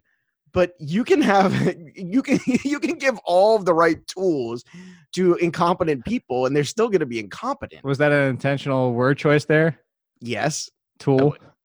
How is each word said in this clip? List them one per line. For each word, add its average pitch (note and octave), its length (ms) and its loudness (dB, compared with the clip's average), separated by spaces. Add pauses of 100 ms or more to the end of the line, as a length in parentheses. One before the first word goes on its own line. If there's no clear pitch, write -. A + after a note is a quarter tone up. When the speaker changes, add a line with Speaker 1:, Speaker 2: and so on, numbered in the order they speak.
(520)
Speaker 1:
but F3 260 0
you D#3+ 280 -4
can E4+ 160 2
have, G3 320 4 (340)
<laughs> - 80 -20
you F#3+ 260 -2
can, C#4 220 0
<laughs> B3+ 220 -2
you C#4+ 160 -4
can D#4+ 160 -4
give C4 260 -2
all G3 320 4
of G3+ 80 -2
the F3 100 2
right E3 340 2
tools C3+ 580 -4 (480)
to F3+ 220 2
incompetent E3+ 680 0
people, C3 420 -2
and C3 80 0
they're D3 120 0
still A3+ 240 -2
gonna E3+ 160 0
be A#2+ 120 -8
incompetent. G#2+ 680 -10
Speaker 2:
Was C3+ 140 -2
that D3 120 4
an C#3+ 160 2
intentional C3 640 -2
word B2+ 260 0
choice D3 280 2
there? D#3 340 2 (400)
Speaker 1:
Yes. A#2 500 -4 (300)
Speaker 2:
Tool. C#3 340 2 (320)